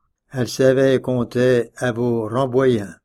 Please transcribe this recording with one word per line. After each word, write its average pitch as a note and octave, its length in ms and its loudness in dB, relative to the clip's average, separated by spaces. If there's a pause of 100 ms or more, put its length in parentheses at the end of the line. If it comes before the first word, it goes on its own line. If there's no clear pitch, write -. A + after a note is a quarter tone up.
(320)
Elle B2+ 160 -4
savait C3 540 2
compter B2 760 0
à B2+ 140 -4
vos A#2 360 -2
ramboyens. B2 760 0